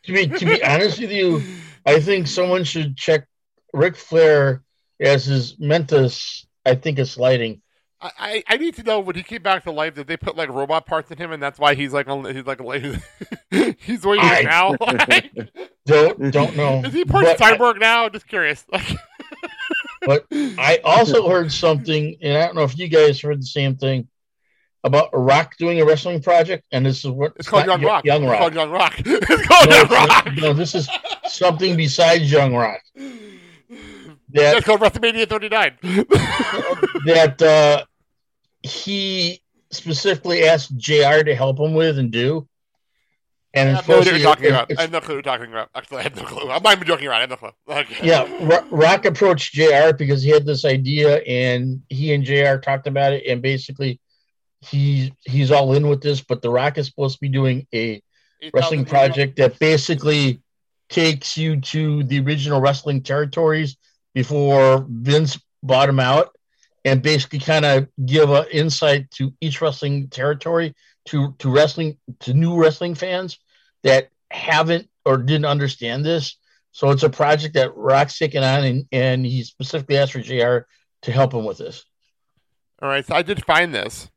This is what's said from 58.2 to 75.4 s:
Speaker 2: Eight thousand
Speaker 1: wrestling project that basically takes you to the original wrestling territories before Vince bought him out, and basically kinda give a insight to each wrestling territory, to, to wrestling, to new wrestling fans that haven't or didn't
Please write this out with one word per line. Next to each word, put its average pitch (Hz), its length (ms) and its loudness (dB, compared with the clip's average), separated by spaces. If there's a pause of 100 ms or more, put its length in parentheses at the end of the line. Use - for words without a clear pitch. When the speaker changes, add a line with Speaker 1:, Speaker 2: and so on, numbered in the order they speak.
Speaker 2:
Eight 156 100 -16
thousand - 20 -
Speaker 1:
wrestling 156 320 0
project 135 500 0
that 131 220 2
basically 147 840 0 (480)
takes 160 480 -2
you 156 240 -2
to 151 440 -2
the 135 160 -2
original 139 400 -2
wrestling 139 420 -2
territories 151 760 -2 (380)
before 135 760 2
Vince 135 500 -2 (240)
bought 131 260 2
him 135 120 0
out, 135 340 0 (500)
and 135 180 2
basically 151 360 -2
kinda 143 480 2 (200)
give 147 240 4
a 143 160 4 (100)
insight 147 560 0
to 135 200 -6 (100)
each 147 180 -6
wrestling 143 480 -4
territory, 151 680 -4 (320)
to, 139 320 -2
to 135 120 -4
wrestling, 151 480 0 (220)
to 123 140 -6
new 170 260 2
wrestling 165 340 0
fans 180 440 -8 (440)
that 135 260 2 (220)
haven't 160 580 -2 (160)
or 135 140 2
didn't 147 260 -2